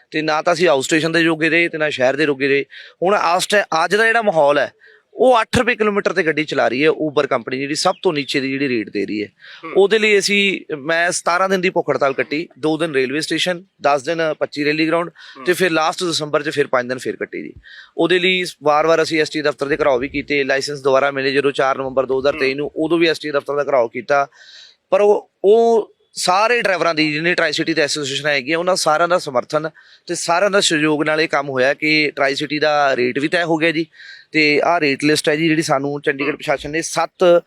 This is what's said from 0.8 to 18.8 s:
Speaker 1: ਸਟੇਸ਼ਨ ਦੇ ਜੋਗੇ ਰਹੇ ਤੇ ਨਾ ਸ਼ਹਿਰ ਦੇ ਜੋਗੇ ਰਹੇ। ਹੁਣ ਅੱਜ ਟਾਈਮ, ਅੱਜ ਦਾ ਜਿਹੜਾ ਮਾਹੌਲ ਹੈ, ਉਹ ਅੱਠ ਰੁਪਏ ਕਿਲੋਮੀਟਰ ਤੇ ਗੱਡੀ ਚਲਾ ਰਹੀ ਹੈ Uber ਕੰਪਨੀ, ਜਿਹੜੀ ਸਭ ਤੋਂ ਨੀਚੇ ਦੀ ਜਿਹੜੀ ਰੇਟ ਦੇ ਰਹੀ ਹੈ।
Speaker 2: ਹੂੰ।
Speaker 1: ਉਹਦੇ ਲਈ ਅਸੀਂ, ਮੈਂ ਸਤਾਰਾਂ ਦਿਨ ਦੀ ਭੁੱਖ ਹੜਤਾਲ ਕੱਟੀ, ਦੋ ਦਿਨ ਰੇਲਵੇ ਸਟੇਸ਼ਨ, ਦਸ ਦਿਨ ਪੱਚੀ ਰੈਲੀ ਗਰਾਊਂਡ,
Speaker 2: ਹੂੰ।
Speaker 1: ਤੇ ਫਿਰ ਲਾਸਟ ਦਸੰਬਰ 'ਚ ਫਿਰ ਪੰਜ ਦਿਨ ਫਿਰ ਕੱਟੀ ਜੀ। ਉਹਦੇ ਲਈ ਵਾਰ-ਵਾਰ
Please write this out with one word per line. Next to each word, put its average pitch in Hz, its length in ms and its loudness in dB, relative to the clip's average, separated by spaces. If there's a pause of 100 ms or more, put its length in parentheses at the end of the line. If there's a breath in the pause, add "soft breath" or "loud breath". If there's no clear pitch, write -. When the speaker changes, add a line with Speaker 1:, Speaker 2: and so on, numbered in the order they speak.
Speaker 1:
ਸਟੇਸ਼ਨ 165 280 0
ਦੇ 165 100 2
ਜੋਗੇ 165 260 0
ਰਹੇ 170 200 2
ਤੇ 165 100 -8
ਨਾ 151 120 -2
ਸ਼ਹਿਰ 131 260 0
ਦੇ 151 100 2
ਜੋਗੇ 139 220 -2
ਰਹੇ। 139 160 0 (380 loud breath)
ਹੁਣ 190 140 2
ਅੱਜ 170 300 0
ਟਾਈਮ, 170 380 0
ਅੱਜ 180 120 0
ਦਾ 220 100 2
ਜਿਹੜਾ 226 160 2
ਮਾਹੌਲ 151 360 2
ਹੈ, 120 140 -2 (420 soft breath)
ਉਹ 247 260 4
ਅੱਠ - 180 -2
ਰੁਪਏ 240 160 0
ਕਿਲੋਮੀਟਰ 208 380 -2
ਤੇ 180 100 -2
ਗੱਡੀ 156 220 0
ਚਲਾ 131 240 0
ਰਹੀ 127 160 0
ਹੈ 160 40 6
Uber 147 380 0
ਕੰਪਨੀ, 131 320 -4
ਜਿਹੜੀ 139 160 -6
ਸਭ 185 280 -2
ਤੋਂ 185 100 0
ਨੀਚੇ 143 280 -4
ਦੀ 135 100 -4
ਜਿਹੜੀ 139 180 -4
ਰੇਟ 113 220 -2
ਦੇ 98 160 -4
ਰਹੀ 104 160 -6
ਹੈ। 98 60 -8 (360 loud breath)
Speaker 2:
ਹੂੰ। 165 120 -12
Speaker 1:
ਉਹਦੇ 196 220 4
ਲਈ 214 200 4
ਅਸੀਂ, 202 420 0 (160)
ਮੈਂ 165 340 -2
ਸਤਾਰਾਂ 180 380 0
ਦਿਨ 190 120 0
ਦੀ 185 100 0
ਭੁੱਖ 170 200 -2
ਹੜਤਾਲ 135 220 0
ਕੱਟੀ, 143 360 -4 (100)
ਦੋ 156 200 -2
ਦਿਨ 160 140 -2
ਰੇਲਵੇ 135 280 -2
ਸਟੇਸ਼ਨ, 170 440 -4 (180)
ਦਸ 143 200 2
ਦਿਨ 160 360 -2
ਪੱਚੀ 147 260 -6
ਰੈਲੀ 156 220 0
ਗਰਾਊਂਡ, 165 220 0
Speaker 2:
ਹੂੰ। - 360 -20
Speaker 1:
ਤੇ 180 80 2
ਫਿਰ 175 180 0
ਲਾਸਟ 165 340 -2
ਦਸੰਬਰ 151 380 -2
'ਚ 147 80 -4
ਫਿਰ 139 160 -2
ਪੰਜ 123 220 -2
ਦਿਨ 127 100 -6
ਫਿਰ 113 180 -6
ਕੱਟੀ 90 260 -8
ਜੀ। 76 100 -14 (440 loud breath)
ਉਹਦੇ 165 220 2
ਲਈ 180 260 0 (180)
ਵਾਰ-ਵਾਰ 156 400 2